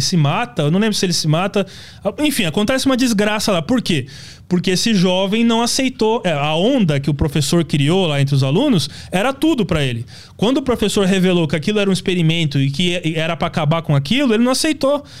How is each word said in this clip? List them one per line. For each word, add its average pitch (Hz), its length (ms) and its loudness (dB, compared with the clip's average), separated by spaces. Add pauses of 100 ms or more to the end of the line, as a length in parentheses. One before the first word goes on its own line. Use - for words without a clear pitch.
se - 160 0
mata. 165 460 0
Eu 147 80 2
não 180 100 2
lembro 214 160 2
se - 100 0
ele 170 60 0
se 156 160 -2
mata. 180 360 0 (540)
Enfim, 294 260 0
acontece 208 420 0
uma 262 100 4
desgraça 214 560 0
lá. 170 100 0
Por 233 180 0
quê? 147 260 -2 (420)
Porque 180 240 0
esse 220 220 0
jovem 190 500 2
não 233 180 2
aceitou, 233 640 0
é, 180 80 0
a 147 240 -2
onda 190 420 2
que 139 120 -2
o 147 40 0
professor 160 500 0
criou 170 420 0
lá 143 140 0
entre 139 140 0
os 135 80 2
alunos 180 460 2 (240)
era 214 200 0
tudo 285 320 0
pra 151 200 0
ele. 117 220 -4 (300)
Quando 247 200 2
o 294 60 0
professor 220 440 0
revelou 180 400 2
que 147 80 -4
aquilo 208 240 -2
era 202 100 0
um 196 40 2
experimento 170 680 0
e 135 120 2
que 175 340 -2
e 160 100 -2
era 160 220 -2
pra 175 100 -2
acabar 165 360 0
com 156 120 0
aquilo, 226 400 2
ele 226 80 2
não 247 100 2
aceitou. 285 520 0 (160)